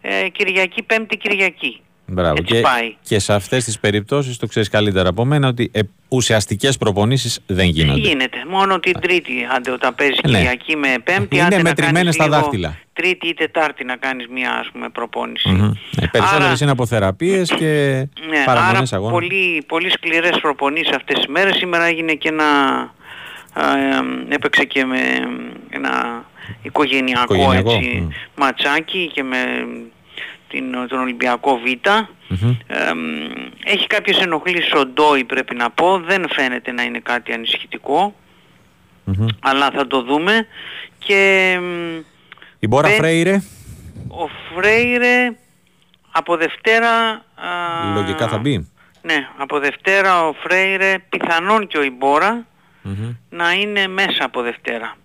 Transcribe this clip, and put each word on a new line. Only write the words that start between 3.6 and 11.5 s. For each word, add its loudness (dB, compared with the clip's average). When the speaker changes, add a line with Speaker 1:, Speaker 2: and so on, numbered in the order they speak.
Speaker 2:
τις -6
περιπτώσεις, 0
το -6
ξέρεις 0
καλύτερα 2
από 0
μένα, 2
ότι, -2
ε, 2
ουσιαστικές 2
προπονήσεις 0
δεν 2
γίνονται. 2
Speaker 1:
Δεν 2
γίνεται. -2
Μόνο 2
την 0
Τρίτη, -2
άντε, -2
όταν 0
παίζεις 2
Speaker 2:
Ναι. 4
Speaker 1:
Κυριακή 0
με 2
Πέμπτη, 0
Speaker 2:
Είναι 4
Speaker 1:
άντε, 4